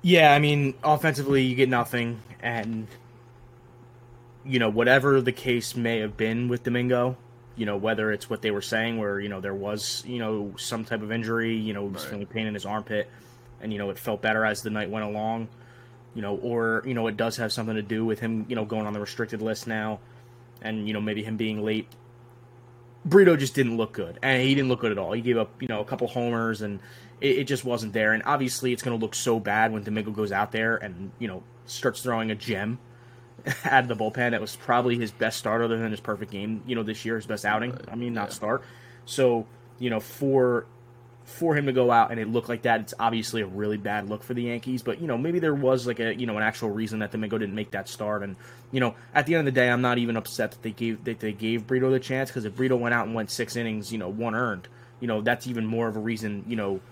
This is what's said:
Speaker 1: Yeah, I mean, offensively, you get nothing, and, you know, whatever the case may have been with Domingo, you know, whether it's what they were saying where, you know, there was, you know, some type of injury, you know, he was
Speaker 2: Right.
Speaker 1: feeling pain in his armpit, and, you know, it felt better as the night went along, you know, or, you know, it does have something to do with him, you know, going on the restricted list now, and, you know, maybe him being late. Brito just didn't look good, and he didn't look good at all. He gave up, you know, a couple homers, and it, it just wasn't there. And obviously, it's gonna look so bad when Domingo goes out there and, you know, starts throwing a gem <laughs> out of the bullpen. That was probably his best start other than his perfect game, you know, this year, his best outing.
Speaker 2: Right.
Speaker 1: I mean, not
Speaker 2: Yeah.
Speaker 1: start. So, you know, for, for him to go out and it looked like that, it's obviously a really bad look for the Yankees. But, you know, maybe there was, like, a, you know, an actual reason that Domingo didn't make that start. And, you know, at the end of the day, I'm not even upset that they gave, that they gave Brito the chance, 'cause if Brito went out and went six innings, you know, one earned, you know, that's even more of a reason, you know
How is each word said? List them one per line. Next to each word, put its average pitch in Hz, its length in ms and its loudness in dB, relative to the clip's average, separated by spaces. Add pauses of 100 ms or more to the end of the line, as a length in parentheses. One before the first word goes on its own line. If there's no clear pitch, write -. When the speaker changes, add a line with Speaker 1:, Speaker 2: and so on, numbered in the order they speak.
Speaker 1:
Yeah, 165 300 10
I 147 60 10
mean, 143 360 4 (100)
offensively, 143 580 4
you 127 140 2
get 131 120 6
nothing, 117 520 0 (200)
and, 113 460 -4 (1600)
you 131 140 2
know, 113 120 6
whatever 127 500 6
the 123 120 2
case 120 420 -2
may 117 240 0
have 107 180 -4
been 113 320 0
with 123 140 -2
Domingo, 123 540 2 (400)
you 110 100 -2
know, 104 100 0
whether 107 360 2
it's - 180 -6
what 110 100 -4
they 107 120 0
were 101 100 -2
saying 113 360 0
where, 101 200 -2
you 101 100 -4
know, 95 120 -8
there 95 140 -6
was, 104 520 -6
you 123 140 -6
know, 107 360 -4
some 113 280 -6
type 110 180 -4
of 107 80 -8
injury, 113 460 0
you 110 160 -4
know, 101 140 -4
he 98 60 -6
was 85 120 -8
Speaker 2:
Right. - 80 -10
Speaker 1:
feeling 101 140 -8
pain 110 200 -4
in 107 80 -4
his 98 100 -8
armpit, 104 460 -4 (500)
and, 110 120 -6
you 104 60 -4
know, 101 120 -2
it - 80 -8
felt 104 240 -4
better 110 220 2
as 107 180 0
the 110 80 -4
night 107 180 -4
went 107 160 -4
along, 110 440 -4 (640)
you 113 80 -8
know, 101 140 -2
or, 113 500 0
you 131 80 -2
know, 113 140 0
it 107 80 -4
does 113 220 -2
have 110 140 -2
something 110 220 -4
to 107 80 -2
do 110 220 -2
with 110 160 0
him, 113 280 -2
you 123 60 -4
know, 110 100 -2
going 107 220 -4
on 104 60 -6
the 104 80 -6
restricted 110 420 -6
list 110 240 -4
now, 110 320 -4 (640)
and, 107 240 -4
you 107 80 -2
know, 104 60 -2
maybe 107 240 -2
him 110 120 -4
being 107 280 -2
late. 107 240 -2 (1160)
Brito 175 320 10
just 139 180 -2
didn't 120 220 2
look 113 160 0
good, 85 300 -8
and 131 200 4
he 135 120 6
didn't 135 140 2
look 123 120 2
good 113 120 0
at 98 60 -2
all. 90 140 -4
He 117 100 -2
gave 120 160 2
up, - 220 -4
you 131 80 -6
know, 107 120 -2
a 107 40 -4
couple 120 240 -4
homers, 113 540 -2
and 101 160 -6 (420)
it, 131 180 4
it 143 60 -2
just 135 200 -2
wasn't 113 280 -4
there. 110 200 2
And 110 140 0
obviously, 131 460 0
it's 120 100 -4
gonna 120 140 -2
look 110 180 -4
so 113 260 0
bad 107 320 2
when 107 100 -4
Domingo 107 280 -4
goes 104 220 -2
out 101 200 0
there 113 240 0
and, 92 420 -8
you 120 100 -6
know, 92 140 -10 (240)
starts - 360 -2
throwing 113 280 -2
a 110 40 0
gem 107 440 -4 (420)
<laughs> - 440 -8
out 127 200 6
of 123 40 -6
the 117 80 -2
bullpen. 117 360 0
That 110 80 0
was 107 160 -8
probably 120 420 2
his 113 140 -2
best 113 260 -2
start 113 240 0
other 113 160 0
than 113 120 -2
his 104 100 -6
perfect 107 320 -6
game, 104 340 -6
you 123 80 -2
know, 113 80 -2
this 107 220 -6
year, 113 120 -2
his 107 100 -8
best 104 200 -6
outing. 110 260 0
Speaker 2:
Right. - 180 -12
Speaker 1:
I - 40 -10
mean, 120 200 -4
not 104 140 -4
Speaker 2:
Yeah. - 60 -10
Speaker 1:
start. 117 300 -2 (420)
So, 120 400 2 (320)
you 123 120 -2
know, 110 100 0
for, 127 680 2 (580)
for 165 320 0
him 143 100 2
to 131 60 2
go 123 180 6
out 117 220 6
and 117 80 -4
it 107 80 -2
looked 117 200 0
like 117 140 -4
that, 113 200 4
it's - 180 -10
obviously 113 420 0
a 98 40 -2
really 104 320 -2
bad 104 300 -4
look 104 140 -6
for - 100 -10
the 120 120 -2
Yankees. 120 400 -4
But, 127 160 -4
you 170 80 -4
know, 120 100 0
maybe 170 220 0
there 156 140 2
was, 131 340 2
like, 117 100 -2
a, 113 160 0
you 123 120 -4
know, 107 100 -2
an 107 80 0
actual 110 260 0
reason 107 300 -4
that 104 100 -4
Domingo 110 260 -4
didn't 104 200 -4
make 104 160 -6
that 98 160 -6
start. 104 340 -4
And, 98 140 -8 (340)
you 131 80 -2
know, 120 160 2 (180)
at 147 140 2
the 165 80 2
end 165 60 4
of 139 120 0
the 127 80 2
day, 123 100 6
I'm 123 120 4
not 123 160 2
even 117 180 0
upset 107 360 -4
that - 100 -20
they 113 80 -4
gave, 113 320 -4
that 113 160 -6
they 110 140 -4
gave 110 340 -2
Brito 131 240 2
the 131 100 4
chance, 131 300 -4
'cause 117 140 -6
if 104 100 -6
Brito 127 220 2
went 120 180 2
out 113 120 2
and 113 100 -6
went 110 160 -4
six 117 240 -4
innings, 110 360 -4
you 113 60 -4
know, 92 100 -4
one 110 280 -2
earned, 113 320 -2 (320)
you 123 80 -4
know, 107 120 0
that's 120 280 0
even 117 180 -2
more 113 220 0
of 107 80 -4
a 110 40 -4
reason, 107 460 -4
you 117 80 -4
know 98 260 -2 (120)